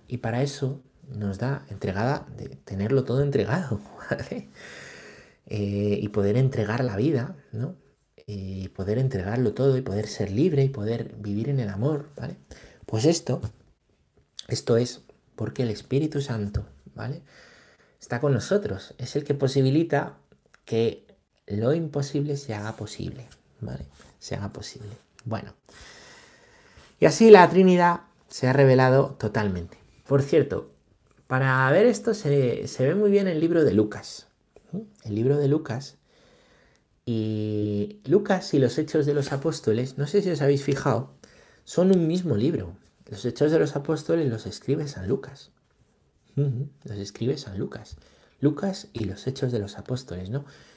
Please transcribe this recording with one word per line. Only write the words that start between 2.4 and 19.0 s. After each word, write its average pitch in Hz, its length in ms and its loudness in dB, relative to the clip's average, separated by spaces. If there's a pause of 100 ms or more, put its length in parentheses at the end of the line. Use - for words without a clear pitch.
tenerlo 110 380 0
todo 131 200 0
entregado, 139 580 -2 (160)
<laughs> - 140 -10
¿vale? - 380 -8 (960)
Eh, 101 540 -2
y 104 100 -4
poder 104 260 2
entregar 123 480 0
la 110 120 -4
vida, 127 400 -2 (140)
¿no? 135 240 -8 (520)
Y 95 420 -8
poder 98 280 -4
entregarlo 117 560 0
todo 131 240 2
y 127 60 -2
poder 104 240 -2
ser 98 240 -4
libre 139 340 2
y 131 60 2
poder 113 480 -6
vivir 104 320 -4
en 135 100 0
el 110 80 -4
amor, 143 480 -4
¿vale? 131 220 -10 (480)
Pues 110 180 -2
esto, - 380 0 (1080)
esto 120 300 0
es 120 240 -4 (340)
porque 117 260 -6
el 120 60 -2
Espíritu 139 540 -4
Santo, 104 440 -6 (280)
¿vale? 127 280 -10 (800)
Está 120 200 -6
con 143 120 2
nosotros, 139 640 -2
es - 180 -10